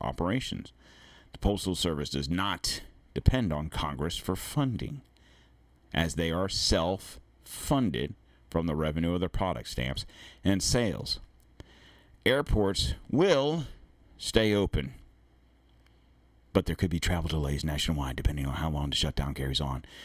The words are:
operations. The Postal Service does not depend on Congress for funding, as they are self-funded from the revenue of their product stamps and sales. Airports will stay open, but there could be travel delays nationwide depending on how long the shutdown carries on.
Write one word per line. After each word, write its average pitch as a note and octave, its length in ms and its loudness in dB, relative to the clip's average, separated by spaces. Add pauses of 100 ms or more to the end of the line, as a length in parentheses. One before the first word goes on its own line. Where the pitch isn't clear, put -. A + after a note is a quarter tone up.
operations. - 720 -4 (600)
The - 60 -18
Postal F#2+ 360 0
Service D2+ 360 -2
does C#2 180 -2
not F2+ 540 -2 (320)
depend A2+ 380 4
on D#2 160 -2
Congress D2 480 -4
for F#2 200 -4
funding, C3+ 640 -2 (920)
as D#2+ 220 0
they E2 160 0
are F#2 180 0
self-funded - 1700 0 (340)
from E2+ 200 0
the D2+ 80 0
revenue D#2+ 380 0
of F2+ 40 0
their F2+ 100 0
product - 380 -2
stamps C2 400 -4 (380)
and F#2+ 180 4
sales. - 560 0 (1040)
Airports G#2+ 720 2 (160)
will D3+ 540 4 (540)
stay G#2+ 360 4
open, D#2+ 400 0 (1600)
but F#2+ 140 4
there E2 100 0
could F2+ 140 2
be E2+ 100 0
travel E2 280 0
delays D2 360 0
nationwide D2 500 -2
depending C#2+ 320 0
on C#2 80 -2
how D#2+ 160 -2
long C#2+ 200 -2
the - 60 -2
shutdown C#2+ 380 -2
carries C2+ 260 -2
on. C2 240 -4 (200)